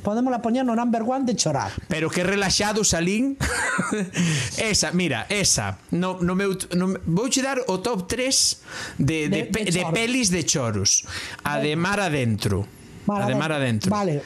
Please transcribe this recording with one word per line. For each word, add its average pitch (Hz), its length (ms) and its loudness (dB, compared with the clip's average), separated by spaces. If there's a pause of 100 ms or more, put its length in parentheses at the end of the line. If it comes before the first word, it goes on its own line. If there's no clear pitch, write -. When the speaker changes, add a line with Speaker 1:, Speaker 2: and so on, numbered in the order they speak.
Speaker 1:
podémola 240 360 0
poñer 240 240 2
no 233 120 2
number 233 240 2
one 254 240 0
de 214 120 2
chorar. 127 320 0 (200)
Speaker 2:
Pero 160 200 0
que 175 120 -2
relaxado 202 640 2
salín. 208 540 2
<laughs> - 1200 0
Esa, 190 340 2
mira, 160 380 0
esa. 131 480 0 (160)
No, 180 260 -2
no 175 140 2
meu, 190 240 0 (160)
no 180 140 2
me-, 190 180 -2
vouche 220 360 2
dar 269 280 0
o 185 80 0
top 190 320 -2
tres 254 480 0 (400)
de, 156 300 2
de - 0 -
Speaker 1:
De, 196 180 0
Speaker 2:
pe-, 214 180 -2
Speaker 1:
de 196 60 0
Speaker 2:
de 180 160 0
Speaker 1:
choros. 165 80 -2
Speaker 2:
pelis 233 400 2
de 170 100 0
choros. 110 460 0 (540)
A 147 180 0
de 151 120 0
Speaker 1:
Venga. 165 80 0
Speaker 2:
mar 202 180 0
adentro. 113 680 0 (400)
Speaker 1:
Mar 202 160 0
Speaker 2:
A 101 40 2
de 104 120 2
mar - 160 0
Speaker 1:
adentro. 127 340 2
Speaker 2:
adentro. - 60 2
Speaker 1:
Vale, 196 200 2 (120)